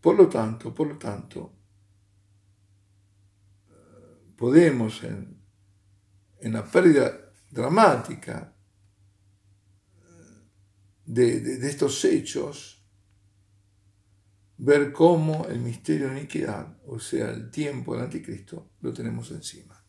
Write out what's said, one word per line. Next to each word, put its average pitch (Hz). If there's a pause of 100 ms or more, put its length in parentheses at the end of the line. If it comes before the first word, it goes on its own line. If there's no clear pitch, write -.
Por 190
lo 190
tanto, 113
por 151
lo 147
tanto, - (2750)
podemos 123
en, 101 (1000)
en 110
la 110
pérdida - (180)
dramática 135 (2500)
de, 117
de, 131
de 123
estos 143
hechos, - (1700)
ver 143
cómo 160
el 120
misterio 135
de 135
iniquidad, -
o 127
sea, -
el 117
tiempo 139
del 117
anticristo, -
lo 120
tenemos -
encima. -